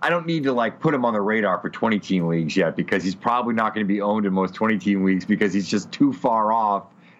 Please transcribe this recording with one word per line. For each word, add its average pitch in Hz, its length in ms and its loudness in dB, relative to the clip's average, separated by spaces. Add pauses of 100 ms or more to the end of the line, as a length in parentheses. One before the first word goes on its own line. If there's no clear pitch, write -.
I 151 80 0
don't 170 160 0
need 165 180 -2
to, 135 100 2
like, 117 260 0
put 156 140 2
him 131 100 0
on 117 100 2
the 107 80 0
radar 101 380 2
for 95 100 -6
twenty 110 300 0
team 92 280 0
leagues 82 280 0
yet 82 200 2
because 87 280 -2
he's 92 120 -2
probably 120 380 -2
not 110 200 0
gonna 110 120 -2
be 98 160 0
owned 104 240 0
in 95 80 0
most 95 200 0
twenty 110 240 0
team 98 260 0
leagues 95 220 2
because 104 280 2
he's 98 140 -2
just 101 240 -4
too 139 220 2
far 113 400 0
off 104 300 0 (360)